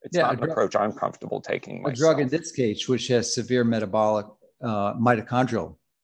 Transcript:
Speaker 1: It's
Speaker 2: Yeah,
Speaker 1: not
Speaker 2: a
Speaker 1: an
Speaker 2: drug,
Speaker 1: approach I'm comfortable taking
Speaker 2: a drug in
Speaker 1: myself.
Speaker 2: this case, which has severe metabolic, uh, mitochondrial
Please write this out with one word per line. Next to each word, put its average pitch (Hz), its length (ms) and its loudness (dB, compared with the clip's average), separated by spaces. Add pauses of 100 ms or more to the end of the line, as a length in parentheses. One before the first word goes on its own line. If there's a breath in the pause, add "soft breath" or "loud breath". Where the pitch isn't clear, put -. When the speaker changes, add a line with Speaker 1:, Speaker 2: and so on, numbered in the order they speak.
Speaker 1:
It's - 160 -4
Speaker 2:
Yeah, 165 60 4
Speaker 1:
not 123 60 2
Speaker 2:
a 135 40 2
Speaker 1:
an 120 60 -2
Speaker 2:
drug, 143 100 -2
Speaker 1:
approach 107 260 0
I'm 104 160 2
comfortable - 480 -6
taking - 480 -6
Speaker 2:
a 139 60 0
drug 151 260 4
in 143 60 2
Speaker 1:
myself. 151 160 -2
Speaker 2:
this - 100 -12
case, 113 380 -2
which 123 180 0
has 120 260 2
severe 123 300 0
metabolic, 107 640 2 (360)
uh, 107 340 -2
mitochondrial 117 840 0 (260)